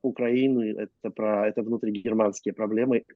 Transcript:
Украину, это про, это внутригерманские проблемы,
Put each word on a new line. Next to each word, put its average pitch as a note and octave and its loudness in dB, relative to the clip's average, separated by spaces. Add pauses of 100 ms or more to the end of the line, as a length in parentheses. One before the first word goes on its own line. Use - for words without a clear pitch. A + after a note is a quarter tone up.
Украину, B2+ 2
это G#2+ -6
про, G#2+ 0
это G#2+ -2
внутригерманские G#2+ -2
проблемы, A2+ 0 (120)